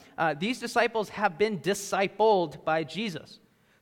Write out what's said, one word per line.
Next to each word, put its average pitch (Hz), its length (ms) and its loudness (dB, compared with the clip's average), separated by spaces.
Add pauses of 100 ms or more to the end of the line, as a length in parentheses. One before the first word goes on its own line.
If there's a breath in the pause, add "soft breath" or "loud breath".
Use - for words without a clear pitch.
(180 loud breath)
uh, 156 200 2
these 214 220 -4
disciples 233 500 0
have 196 280 -2
been 208 220 2
discipled 190 1080 0
by 160 180 2
Jesus. 170 560 -8 (420 soft breath)